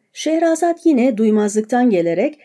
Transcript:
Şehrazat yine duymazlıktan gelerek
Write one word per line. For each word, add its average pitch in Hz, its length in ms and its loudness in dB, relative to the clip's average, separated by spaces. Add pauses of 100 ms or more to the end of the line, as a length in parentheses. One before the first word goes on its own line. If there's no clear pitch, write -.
(140)
Şehrazat 330 720 -2
yine 254 320 2
duymazlıktan 214 720 0
gelerek 180 560 -2